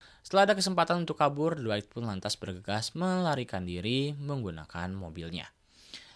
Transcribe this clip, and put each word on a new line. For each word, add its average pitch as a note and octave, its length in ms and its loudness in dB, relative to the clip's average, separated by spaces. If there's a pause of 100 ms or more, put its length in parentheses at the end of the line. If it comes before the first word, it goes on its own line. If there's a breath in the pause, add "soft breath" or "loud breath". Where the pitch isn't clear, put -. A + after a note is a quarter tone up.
(260 loud breath)
Setelah G3 240 6
ada G3+ 80 4
kesempatan F3 480 2
untuk D#3 160 -4
kabur, D3 320 4
Dwight A2 320 -2
pun A#2 240 -6
lantas G2 240 -4
bergegas G2 640 -4
melarikan D#3+ 640 0
diri A#2 560 -2
menggunakan F#2 720 -6
mobilnya. E2+ 560 -8 (720 loud breath)